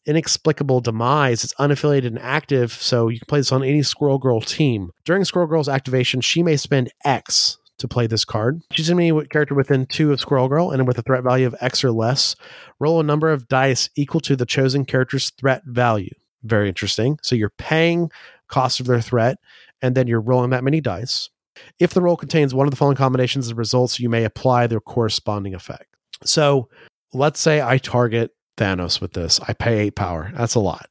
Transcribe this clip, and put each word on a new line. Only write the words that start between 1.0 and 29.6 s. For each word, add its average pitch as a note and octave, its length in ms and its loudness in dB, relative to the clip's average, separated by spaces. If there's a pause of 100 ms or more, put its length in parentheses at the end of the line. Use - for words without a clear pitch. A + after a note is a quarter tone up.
It's B2 160 -8
unaffiliated C#3+ 480 2
and A#2 120 -8
active, B2+ 520 -2
so A#2 380 0
you A2+ 100 -6
can - 80 -18
play D3 120 0
this C3 120 -2
on C3 120 2
any C#3+ 200 2
Squirrel C#3 360 0
Girl B2 220 0
team. A2 500 -2 (140)
During F#3 200 2
Squirrel F3 220 0
Girl's D3+ 220 0
activation, C3 520 0
she E3+ 220 0
may D#3+ 140 2
spend C3 320 0 (140)
X - 540 -2 (220)
to B2 80 -6
play A#2+ 180 0
this A2 180 -2
card. B2 380 -2 (100)
She's E3 180 -2
an F3 80 2
enemy E3+ 120 4
w-, D3+ 180 0
character D3 280 0
within C3+ 320 2
two D3+ 260 2
of C3 80 -2
Squirrel C3 260 2
Girl D#3+ 240 0
and C3 160 2
with B2 120 0
a - 20 -4
threat B2+ 220 0
value B2+ 240 2
of A#2+ 120 -6
X - 240 -2
or B2+ 80 2
less. A2+ 440 0 (440)
Roll D#3+ 200 2
a D#3 40 2
number D#3 280 0
of C3 160 -2
dice C3 480 2
equal D3 260 -2
to C#3 140 0
the B2 100 0
chosen C3+ 400 0
character's C3 460 -2
threat C3 340 -2
value. A#2+ 480 0 (300)
Very G#2 260 2
interesting. A2 540 -2
So - 120 -2
you're G#2+ 220 0
paying E3 540 0 (360)
cost B2+ 320 0
of B2+ 60 -8
their B2 160 2
threat, B2 360 0 (440)
and B2+ 140 0
then B2+ 120 2
you're A#2 140 0
rolling B2 300 2
that B2+ 120 0
many D3 180 2
dice. A2 480 -6 (500)
If F3 160 2
the F#3 60 4
roll F3 140 4
contains C#3+ 380 0
one C3+ 140 2
of C#3+ 40 0
the C3 60 -4
following C#3+ 180 4
combinations B2+ 540 0
of A#2 80 -8
results, B2 420 0
you A#2+ 100 -2
may A2+ 140 2
apply A#2+ 440 2
their A2+ 120 -4
corresponding G#2 760 -4
effect. - 400 -18 (280)
So C#3+ 460 2 (460)
let's C#3+ 240 0
say D3+ 220 2
I B2+ 180 2
target A#2 520 0 (260)
Thanos F2+ 440 -2
with F2+ 120 -8
this. E2+ 340 -2
I G#2+ 60 -4
pay A2+ 260 0